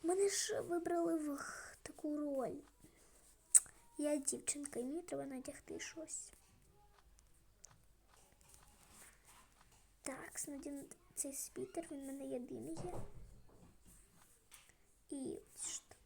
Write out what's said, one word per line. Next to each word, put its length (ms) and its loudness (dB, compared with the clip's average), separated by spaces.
Мене 260 8
ж 320 2
вибрали 560 4
в 240 0
таку 360 -2
роль. 380 2
Я 180 4
дівчинка, 640 -2
і 40 -2
мені 180 -4
треба 240 -4
надягти 540 -8
щось. 520 -8
Так, 360 -6
с-, 120 -4
надіну 340 -6
цей 200 -2
світер, 560 -6
він 100 -6
в 40 -8
мене 220 -6
єдиний 480 -4
є. 280 -2
І 280 -4
ці 140 -6
штани. 360 -8